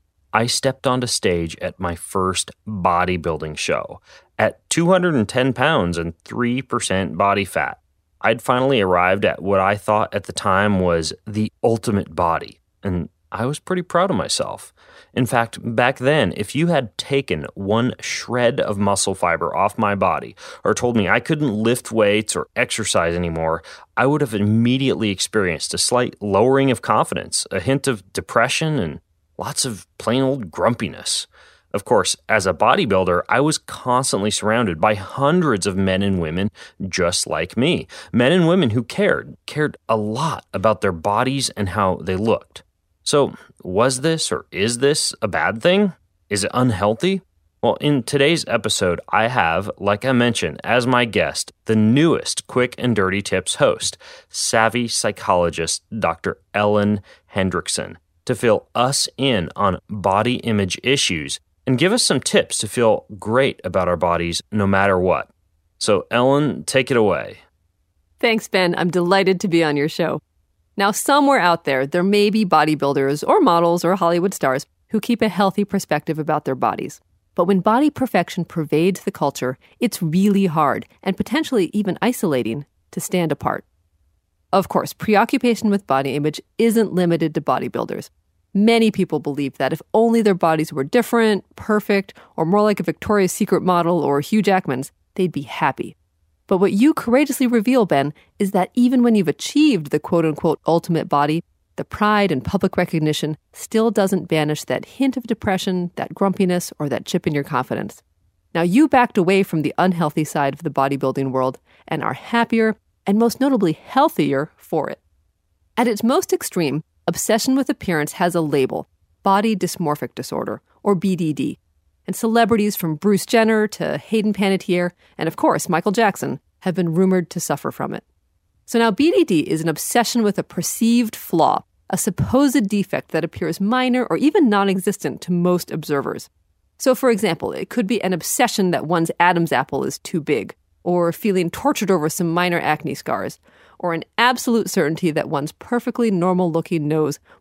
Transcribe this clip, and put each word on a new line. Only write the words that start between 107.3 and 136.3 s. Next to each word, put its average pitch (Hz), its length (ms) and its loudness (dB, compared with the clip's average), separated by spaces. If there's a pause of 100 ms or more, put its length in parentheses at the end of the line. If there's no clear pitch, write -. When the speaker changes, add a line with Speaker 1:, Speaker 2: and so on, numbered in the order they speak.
Speaker 2:
your 143 80 0
confidence. 123 580 -4 (540)
Now, 165 80 2
you 220 240 4
backed 247 320 4
away 190 240 4
from 165 180 -2
the 143 160 -4
unhealthy 170 460 0
side 143 320 -2
of 156 80 -18
the 156 80 -4
bodybuilding 135 600 0
world 127 280 -2 (280)
and - 160 -4
are - 100 -2
happier 226 640 0 (300)
and 196 140 2
most 226 200 2
notably 233 340 2
healthier 151 840 0
for - 320 -6
it. - 100 -12 (800)
At 240 100 2
its 220 160 -2
most 285 300 0
extreme, 156 500 -4 (240)
obsession 226 480 0
with 269 140 0
appearance 156 440 -2
has 180 200 0
a 170 80 2
label, 139 480 0 (320)
body 208 340 2
dysmorphic 156 600 -4
disorder, 110 460 -6 (200)
or 202 140 2
B 185 200 0
D 160 160 -2
D. 143 280 -6 (460)
And 190 100 -6
celebrities 220 600 2
from 160 200 -4
Bruce 196 300 2
Jenner 220 420 2
to 151 320 -6
Hayden 214 340 -2
Panettiere, 185 580 0 (260)
and 165 100 -2
of 160 80 -4
course, - 340 2
Michael 175 220 2
Jackson, 196 480 0 (220)
have 185 120 -2
been 170 200 0
rumored 185 360 2
to - 100 -8
suffer 139 320 -4
from - 220 -6
it. - 100 -10 (640)
So - 140 0
now 226 120 4
B 285 200 2
D 392 120 4
D 175 160 2
is 156 220 -2
an 165 80 0
obsession 226 540 0
with 202 140 0
a - 60 -4
perceived 233 720 0
flaw, - 480 2 (260)
a 180 80 -4
supposed 254 720 2
defect 196 440 -4
that 160 120 -2
appears 170 380 -6
minor 247 440 0
or - 120 -2
even 302 320 4
non-existent 196 720 0
to - 100 -6
most 175 400 0
observers. - 580 -4 (480)